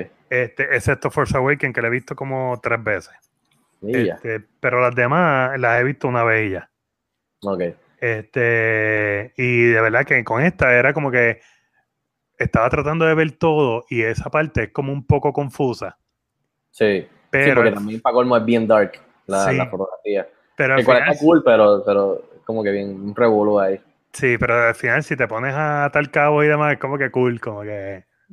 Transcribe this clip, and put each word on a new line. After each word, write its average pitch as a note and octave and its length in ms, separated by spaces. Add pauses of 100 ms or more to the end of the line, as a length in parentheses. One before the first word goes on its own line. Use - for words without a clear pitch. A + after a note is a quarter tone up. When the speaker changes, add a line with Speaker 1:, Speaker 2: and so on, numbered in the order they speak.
(280)
Speaker 1:
Este, B2+ 480
excepto C3 360
Force C#3+ 240
Awakens, C3+ 360
que A#2+ 80
la A#2 80
he - 20
visto B2+ 260
como C3 440
tres A#2 220
veces. G#2 300 (680)
Speaker 2:
Y A2+ 260
ya. E2+ 80
Speaker 1:
Este, A2 260 (180)
pero B2 220
las B2 140
demás C3 640
las A#2+ 220
he B2 40
visto C3+ 240
una B2 160
vez A2 240
y F#2+ 60
ya. - 160 (760)
Speaker 2:
Ok. F#2+ 180 (380)
Speaker 1:
Este, A2 1400
y A#2+ 300
de A#2 140
verdad A2+ 240
que C3 200
con A2+ 180
esta D3 320
era B2 180
como C#3+ 180
que A#2+ 300 (960)
estaba A#2 320
tratando D3+ 340
de D#3+ 100
ver D#3+ 180
todo C#3+ 560
y A#2 140
esa A2+ 280
parte D#3 340
es G2+ 80
como C#3 200
un C#3 140
poco C#3+ 260
confusa. C3 680 (720)
Speaker 2:
Sí. G2+ 320
Sí, - 60 (220)
Speaker 1:
Pero C#3 260
Speaker 2:
porque A#2 120
Speaker 1:
al G#2 60
Speaker 2:
también G#2+ 260
pa' B2 120
colmo B2 240
es A2 80
bien A2+ 220
dark G#2 260 (340)
la, G2 220
Speaker 1:
Sí. F2+ 80
Speaker 2:
la B2+ 100
fotografía. G2 600 (300)
Speaker 1:
Pero C3+ 180
Speaker 2:
Que C3+ 60
Speaker 1:
al A#2 40
Speaker 2:
cual B2 140
Speaker 1:
final D#3 140
Speaker 2:
está D3 120
cool, D#3+ 200
pero, G#2 400
pero G2 380 (220)
como A2+ 180
que G2+ 80
bien G2 180 (120)
un G2+ 140
revolú G#2 460
ahí. F#2+ 200 (320)
Speaker 1:
Sí, B2+ 260
pero A#2 160
al A#2 200
final C3 300
si D3+ 120
te A#2 120
pones A#2+ 260
a D3 300
atar C#3+ 260
cabo D3 320
y D3+ 60
demás, D3+ 240
es C3+ 80
como C#3 180
que C3+ 120
cool, B2 300
como G#2 220
que G2 420 (280)